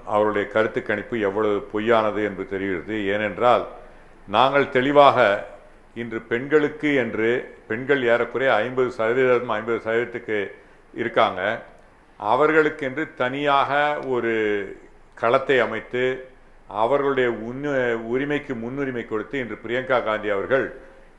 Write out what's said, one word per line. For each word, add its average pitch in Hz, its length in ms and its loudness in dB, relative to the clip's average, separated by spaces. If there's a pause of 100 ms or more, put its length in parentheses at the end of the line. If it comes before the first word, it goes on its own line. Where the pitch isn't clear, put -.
அவருடைய 104 420 0
கருத்து 113 360 -2
கணிப்பு 104 360 -4
எவ்வளவு 101 540 -2
பொய்யானது 107 500 2
என்று 95 260 -6
தெரிகிறது. 98 580 -4
ஏனென்றால் 104 600 2 (600)
நாங்கள் 131 420 2
தெளிவாக 127 760 6 (480)
இன்று 113 280 -8
பெண்களுக்கு 143 760 0
என்று, 113 640 0 (100)
பெண்கள் 131 360 0
ஏறக்குறைய 117 500 2
ஐம்பது 123 380 0
சதவீதம், 120 580 2
ஐம்பது 113 280 -2
சதவீதத்துக்கு 110 720 -4 (420)
இருக்காங்க. 110 680 0 (580)
அவர்களுக்கென்று 151 960 2
தனியாக 139 960 0
ஒரு 120 240 0 (800)
களத்தை 131 460 2
அமைத்து 123 720 -2 (380)
அவர்களுடைய 127 600 2
உன்னு-, 123 640 -2
உரிமைக்கு 131 600 -4
முன்னுரிமை 123 520 -6
கொடுத்து 110 320 -6
இன்று 107 240 -8
பிரியங்கா 123 400 0
காந்தி 104 260 -2
அவர்கள் 101 500 -2 (400)